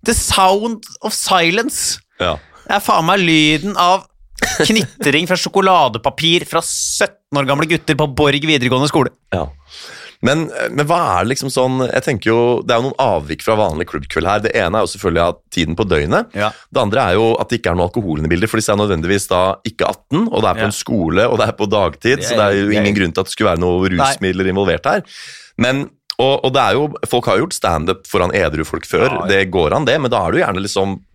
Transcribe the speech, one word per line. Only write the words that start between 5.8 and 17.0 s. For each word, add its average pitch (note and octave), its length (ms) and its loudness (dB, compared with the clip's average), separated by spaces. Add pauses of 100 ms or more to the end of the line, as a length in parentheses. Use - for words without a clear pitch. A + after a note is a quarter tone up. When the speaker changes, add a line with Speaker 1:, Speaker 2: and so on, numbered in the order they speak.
Speaker 1:
fra E3 160 -2
sytten - 800 -4
år C3+ 100 -2
gamle C#3+ 200 2
gutter D#3 280 0
på D3+ 160 0
Borg C#3+ 320 2
videregående C3+ 460 2
skole. C3+ 180 2 (240)
Speaker 2:
Ja. E2 140 -2 (760)
Men, D3+ 200 2 (280)
men C#3+ 160 0
hva F3 80 2 (140)
er F2+ 140 2
det A#2+ 100 -2
liksom C#3 180 -6
sånn, C3 300 0
jeg B2+ 180 0
tenker A#2 300 -2
jo, A2+ 60 4 (280)
det A#2+ 80 0
er A#2 60 4
jo B2+ 80 -2
noen - 160 -4
avvik D#2+ 420 -2
fra A2+ 140 2
vanlig E2+ 320 0
klubbkveld D#2 380 -4
her. G#2 120 2
Det A2 160 -2
ene G2 220 0
er G2 80 2
jo - 20 -4
selvfølgelig E2+ 320 0
at E2+ 180 0 (140)
tiden D#2+ 240 -2
på A2 80 0
døgnet. F2+ 480 0
Speaker 1:
Ja. G2+ 140 -2 (260)
Speaker 2:
Det C#3 80 2
andre A2+ 220 0